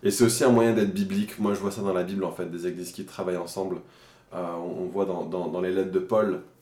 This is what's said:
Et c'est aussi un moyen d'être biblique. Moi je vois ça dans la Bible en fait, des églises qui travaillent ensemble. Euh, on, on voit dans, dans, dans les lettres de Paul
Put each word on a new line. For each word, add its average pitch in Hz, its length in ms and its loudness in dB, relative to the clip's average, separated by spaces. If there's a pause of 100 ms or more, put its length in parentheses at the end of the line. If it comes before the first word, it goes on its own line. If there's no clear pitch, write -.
Et 101 80 4
c'est 120 120 4
aussi 120 200 4
un 127 80 6
moyen 113 220 6
d'être 101 200 2
biblique. 98 460 0
Moi 101 160 2
je 95 40 -4
vois 98 120 -2
ça 110 100 -8
dans 98 120 0
la 90 100 2
Bible 95 220 -2
en 85 60 -4
fait, 90 140 -8
des 85 220 -6
églises 90 240 -8
qui 98 140 -12
travaillent 90 320 -4
ensemble. 90 400 -6 (580)
Euh, 87 200 -6
on, 87 280 -6
on - 20 -4
voit 95 200 -2
dans, 87 200 -4
dans, 87 220 -4
dans 87 140 -4
les 92 100 0
lettres 92 200 0
de 92 80 2
Paul 107 440 2 (180)